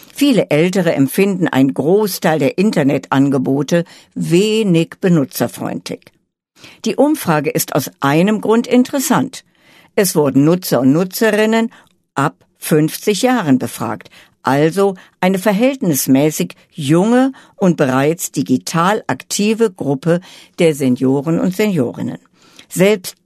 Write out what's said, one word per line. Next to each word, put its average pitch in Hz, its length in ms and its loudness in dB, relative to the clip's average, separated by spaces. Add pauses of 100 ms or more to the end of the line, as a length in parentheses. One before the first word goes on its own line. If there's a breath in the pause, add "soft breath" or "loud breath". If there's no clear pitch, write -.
(160 loud breath)
Viele 254 340 2
Ältere 170 460 2
empfinden 180 520 0
einen 135 280 0
Großteil 180 640 0
der 135 180 -2
Internetangebote 143 1300 0 (320 loud breath)
wenig 180 840 0
benutzerfreundlich. - 1040 -4 (840 loud breath)
Die 220 100 -2
Umfrage 180 560 0
ist - 240 -4
aus 147 240 -4
einem 180 420 2
Grund 226 240 2
interessant. 247 800 -2 (500 soft breath)
Es 196 200 0
wurden 139 280 2
Nutzer 165 380 0
und 131 100 4
Nutzerinnen 214 800 0 (440 soft breath)
ab - 300 -4 (120)
fünfzig 160 640 -2
Jahren 208 380 2
befragt, 117 500 -10 (320 soft breath)
also 165 540 0 (240 loud breath)
eine 185 200 0
verhältnismäßig 180 1160 0 (160 soft breath)
junge 220 640 2 (240 loud breath)
und 185 180 2
bereits 143 560 0
digital 165 720 -2
aktive 208 640 -2
Gruppe 165 520 -2 (360 loud breath)
der 165 160 2
Senioren 135 640 0
und 180 160 -2
Seniorinnen. 165 640 -4 (500 soft breath)
Selbst 190 460 0 (100)